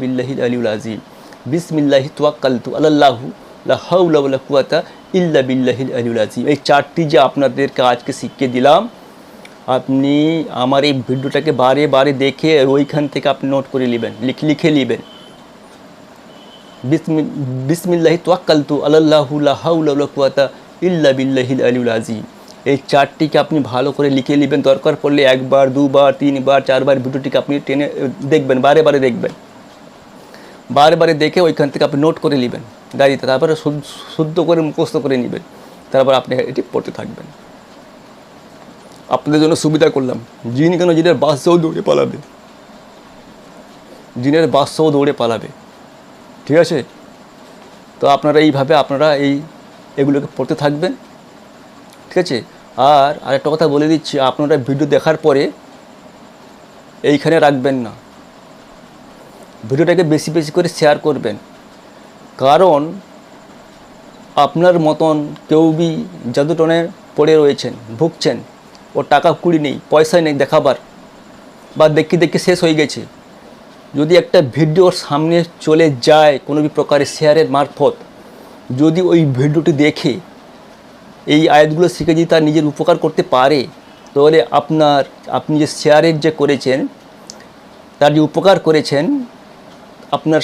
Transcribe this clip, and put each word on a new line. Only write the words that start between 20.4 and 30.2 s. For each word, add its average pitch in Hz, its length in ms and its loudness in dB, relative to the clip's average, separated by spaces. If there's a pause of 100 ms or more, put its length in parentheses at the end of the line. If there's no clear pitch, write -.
ইল্লা 160 220 2 (100)
বিল্লাহিল 131 480 -2
আলিয়্যিল 123 300 0
আযীম। 110 260 -8 (420)
এই 139 120 0 (100)
চার্টটিকে 143 520 0
আপনি 147 240 -2
ভালো 127 280 -4
করে 143 180 -2
লিখে 135 320 -2
নেবেন, 143 200 0
দরকার 135 400 2
পড়লে 143 200 0 (120)
একবার, 135 400 2
দুবার, 139 460 2
তিনবার, 139 480 0
চারবার 135 360 2
ভিডিওটিকে 131 340 -4
আপনি 127 160 -4 (140)
টেনে, 139 180 -2
এ, 143 200 -8 (240)
দেখবেন, 135 360 0
বারে 147 220 4
বারে 143 120 2
দেখবেন। 123 340 -2 (1400)